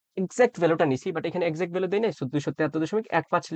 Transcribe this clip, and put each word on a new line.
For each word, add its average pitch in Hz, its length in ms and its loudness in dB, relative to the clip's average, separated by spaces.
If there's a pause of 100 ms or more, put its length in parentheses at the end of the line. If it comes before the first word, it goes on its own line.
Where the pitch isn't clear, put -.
(220)
এক্সাক্ট - 400 2
ভ্যালুটা 165 300 4
নিছি, 131 240 -2
but 156 140 -4
এখানে 175 200 -2
এক্সাক্ট 170 260 -2
ভ্যালু 185 180 0
দেই 214 120 0
নাই। 190 120 0
So - 60 -8 (100)
দুইশো 147 240 -2
তিয়াত্তর 156 260 -2
দশমিক 214 220 -2 (140)
এক 151 120 0
পাঁচ 175 120 0 (120)